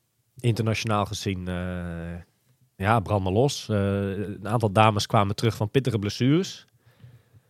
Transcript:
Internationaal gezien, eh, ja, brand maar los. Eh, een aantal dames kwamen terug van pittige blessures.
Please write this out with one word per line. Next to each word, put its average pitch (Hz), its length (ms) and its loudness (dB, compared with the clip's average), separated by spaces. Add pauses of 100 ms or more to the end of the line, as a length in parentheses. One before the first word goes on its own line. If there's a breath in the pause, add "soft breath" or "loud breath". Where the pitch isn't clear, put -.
(400)
Internationaal 107 680 0
gezien, 95 420 -6
eh, 90 60 -4 (1200)
ja, 107 240 4
brand 98 240 0
maar 92 80 0
los. 131 360 0
Eh, 110 80 0 (420)
een 98 300 -8
aantal 113 240 2
dames 107 340 4
kwamen 101 300 2
terug 117 200 0
van 104 140 -2
pittige 120 280 0
blessures. 127 680 -2 (840 soft breath)